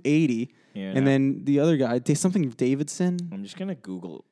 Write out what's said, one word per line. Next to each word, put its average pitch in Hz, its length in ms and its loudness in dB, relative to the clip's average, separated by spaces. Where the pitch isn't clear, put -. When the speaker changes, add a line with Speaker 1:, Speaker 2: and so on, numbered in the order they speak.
Speaker 1:
eighty. 139 480 2
Speaker 2:
Yeah, 95 220 -8
Speaker 1:
And 131 80 2
Speaker 2:
no. 139 80 4
Speaker 1:
then 135 320 2
the 143 160 2
other 160 160 4
guy, 127 240 0
Da-, 123 140 0
something 180 380 0
Davidson? 147 680 -2
Speaker 2:
I'm 98 100 -10
just 101 140 -16
gonna 190 180 -8
Google 92 560 -12